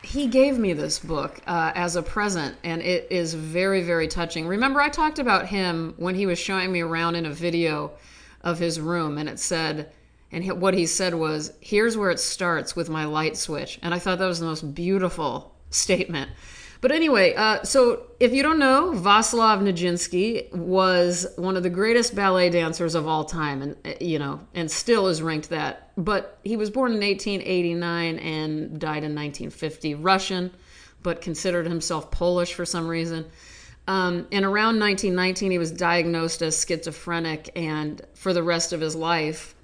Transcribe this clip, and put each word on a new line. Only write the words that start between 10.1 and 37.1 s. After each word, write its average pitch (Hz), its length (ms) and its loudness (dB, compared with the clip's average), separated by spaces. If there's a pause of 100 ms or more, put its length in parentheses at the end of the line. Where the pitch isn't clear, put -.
and 165 100 -6
he, 190 80 -2
what 185 220 2
he 175 120 2
said 170 300 0
was, 156 460 -2
"Here's 220 340 2
where 202 160 2
it 170 80 0
starts - 560 -2
with 170 140 -4
my 156 160 -2
light 156 320 -2
switch." 139 440 -6
And 170 120 -4
I 175 60 -2
thought 180 200 -2
that 185 80 2
was 170 140 -2
the 165 40 -4
most 156 300 -6
beautiful 170 800 -2 (140)
statement. - 600 0 (520)
But 254 80 6
anyway, 277 440 6
uh, 214 280 2
so 240 440 4 (120)
if 240 140 6
you 269 100 4
don't 311 160 4
know, 285 340 6
Václav 214 680 4
Nijinsky 180 920 0
was 180 720 4 (120)
one 185 180 0
of 180 80 0
the 180 60 0
greatest 226 440 2
ballet 185 360 4
dancers 165 440 0
of 156 140 0
all 156 160 0
time, 147 380 -4
and, 143 240 -8
uh, 160 160 -6
you 156 180 -2
know, 147 220 -6 (120)
and 165 160 -4
still 214 380 2
is 160 140 0
ranked 156 300 -4
that. 151 440 -6
But 190 480 -2
he 220 140 -2
was 208 120 -2
born 247 220 0
in 214 100 0
eighteen 202 400 0
eighty-nine 170 800 -2
and 156 580 -4
died 151 280 -4
in 151 80 -4
nineteen 143 360 -6
fifty, 151 460 -6
Russian, 185 560 0 (520)
but 170 180 -4
considered 175 460 -2
himself 165 440 -4
Polish 175 420 2
for 175 120 -4
some 165 240 -2
reason. 165 380 -4 (600)
Um, 180 460 0
and 196 100 2
around 214 340 2
nineteen 202 380 0
nineteen, 185 360 0
he 175 80 2
was 160 120 -2
diagnosed 170 680 0
as 156 260 0
schizophrenic, 165 880 -4